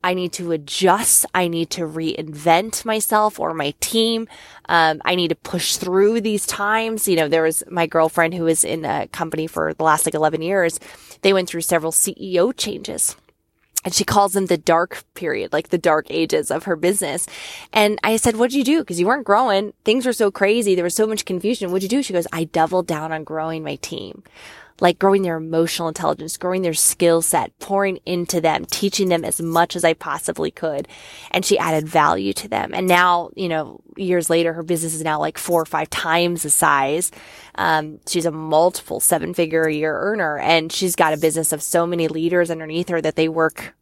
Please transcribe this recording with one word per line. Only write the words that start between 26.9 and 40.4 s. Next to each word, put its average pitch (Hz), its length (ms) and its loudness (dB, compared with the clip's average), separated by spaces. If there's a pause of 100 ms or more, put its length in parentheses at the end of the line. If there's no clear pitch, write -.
set, - 380 -2
pouring 196 440 -2
into 175 360 -2
them, 160 240 0
teaching 196 460 -2
them 165 140 2
as - 160 -4
much 165 360 0
as 175 80 -4
I 165 80 0
possibly 160 580 -6
could. 156 380 -6 (420)
And 190 140 -2
she 202 120 2
added 160 300 0
value 165 460 2
to - 160 -8
them. - 260 -4
And 185 140 -2
now, 175 480 4
you 185 120 -4
know, 156 320 -6 (160)
years 180 320 0
later, 165 260 2
her 165 100 -8
business 165 300 -2
is 156 100 -8
now, 156 160 -2
like, 156 180 -4
four 170 240 0
or 156 40 -4
five 151 240 -4
times 170 520 0
the 151 80 -4
size. 143 600 2 (420)
Um, 156 540 0
she's 170 180 -2
a 165 60 0
multiple 156 640 0
seven-figure 160 680 0
a 156 100 0
year 151 220 -2
earner, 175 420 -2
and 160 340 2